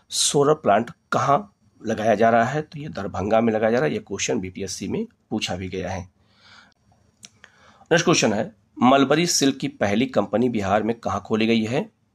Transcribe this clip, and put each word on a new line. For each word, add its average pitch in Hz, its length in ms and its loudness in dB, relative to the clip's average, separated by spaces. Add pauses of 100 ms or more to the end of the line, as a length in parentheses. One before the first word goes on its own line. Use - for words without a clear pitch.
(100)
सोलर 143 440 2
प्लांट 110 360 2 (220)
कहाँ 135 420 0 (320)
लगाया 107 280 0
जा 113 160 4
रहा 117 140 4
है? 147 180 -4
तो - 160 -16
ये 147 100 -12
दरभंगा 98 520 -2
में 117 120 2
लगाया 110 180 0
जा 120 60 0
रहा 147 100 0
है। 151 60 -2
ये - 60 -6
क्वेश्चन 107 420 -6
बीपीएससी 92 480 -8
में 185 180 -6 (240)
पूछा 107 260 -4
भी 92 120 -8
गया 92 220 -8
है। 92 120 -8 (1900)
नेक्स्ट 170 120 4
क्वेश्चन 139 280 2
है, 123 240 -4 (260)
मलबरी 139 440 4
सिल्क 139 300 0
की 139 120 -6
पहली 107 380 0
कंपनी 107 420 0
बिहार 104 340 0
में 113 180 -4
कहाँ 98 200 -4
खोली 110 260 -2
गई 113 180 2
है? 139 260 -4 (240)